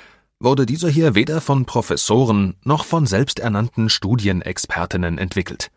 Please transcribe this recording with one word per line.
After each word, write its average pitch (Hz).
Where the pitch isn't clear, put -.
wurde 131
dieser 165
hier 151
weder 147
von 139
Professoren 104
noch 147
von 160
selbsternannten 110
Studienexpertinnen 90
entwickelt. -